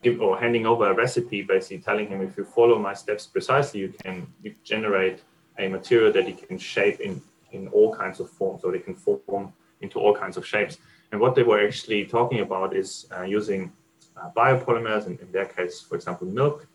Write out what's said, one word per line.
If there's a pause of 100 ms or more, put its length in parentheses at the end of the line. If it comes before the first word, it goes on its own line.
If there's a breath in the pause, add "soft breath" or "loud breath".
give,
or
handing
over
a
recipe,
basically
telling
him,
"If
you
follow
my
steps
precisely,
you (100)
can, (140)
you (120)
generate (360)
a
material
that
you
can
shape
in, (320)
in
all
kinds
of
forms,
or
they
can
form (260 soft breath)
into
all
kinds
of
shapes." (360 soft breath)
And
what
they
were
actually
talking
about
is, (120)
uh,
using, (460)
uh,
biopolymers,
and
in
their
case,
for
example,
milk.